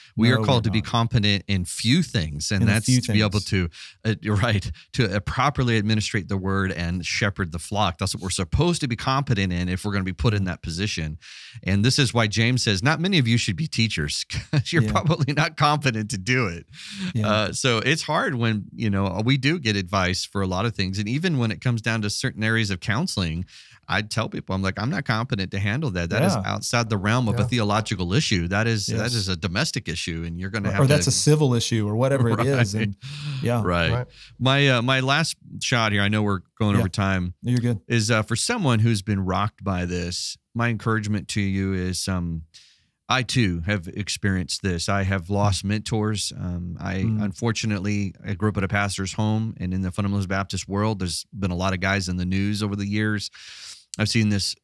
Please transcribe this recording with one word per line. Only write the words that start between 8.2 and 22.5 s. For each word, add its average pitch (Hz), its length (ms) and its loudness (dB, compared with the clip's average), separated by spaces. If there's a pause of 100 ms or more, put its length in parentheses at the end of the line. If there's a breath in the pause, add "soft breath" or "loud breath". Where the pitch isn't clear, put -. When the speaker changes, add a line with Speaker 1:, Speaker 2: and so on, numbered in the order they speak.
Speaker 1:
we're 92 80 -4
supposed 160 520 0
to 143 60 -2
be 117 80 -2
competent 123 560 0
in 90 160 -2
if 90 160 -4
we're 104 80 -4
gonna 98 120 0
be 92 100 -4
put 117 180 2
in 101 120 0
that 87 180 -6
position. 82 560 -4 (440 loud breath)
And 101 220 2
this 131 140 4
is 131 160 2
why 117 120 4
James 113 360 2
says, 98 200 2
"Not 151 180 2
many 185 180 2
of 123 100 4
you 117 80 4
should 113 200 0
be 160 100 -2
teachers," 107 580 -2
<laughs> - 60 -16
'cause - 420 -2
you're 156 120 4
Speaker 2:
Yeah. 107 80 -2
Speaker 1:
probably 151 420 0
not 156 240 0
competent 135 540 2
to 104 60 -6
do 120 280 2
it. 85 180 -6 (480 loud breath)
Speaker 2:
Yeah. 107 160 0
Speaker 1:
Uh, 104 240 2
so 120 260 2
it's 151 240 0
hard 170 340 0
when, 113 380 0
you 117 140 -2
know, 98 380 0
we 135 100 4
do 143 220 0
get 113 180 0
advice 90 480 0
for - 160 -4
a 98 60 0
lot 92 180 0
of 117 100 -2
things. 95 240 -4
And 104 100 -2
even 156 280 0
when 117 140 2
it - 100 -6
comes 117 220 0
down 113 200 0
to 104 60 0
certain 110 360 -4
areas 110 260 2